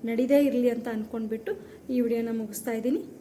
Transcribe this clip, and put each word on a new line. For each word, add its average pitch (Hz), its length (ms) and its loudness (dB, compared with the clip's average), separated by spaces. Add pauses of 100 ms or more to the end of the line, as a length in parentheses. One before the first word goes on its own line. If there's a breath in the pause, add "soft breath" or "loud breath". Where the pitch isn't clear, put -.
ನಡೀದೇ 254 380 4
ಇರಲಿ 247 260 4
ಅಂತ 233 180 -2
ಅನ್ಕೊಂಡ್ಬಿಟ್ಟು 220 640 -4 (360 loud breath)
ಈ 247 120 2
ವಿಡಿಯೋನ 233 360 0
ಮುಗಿಸ್ತಾ 220 340 -6
ಇದ್ದೀನಿ. 247 320 0 (180)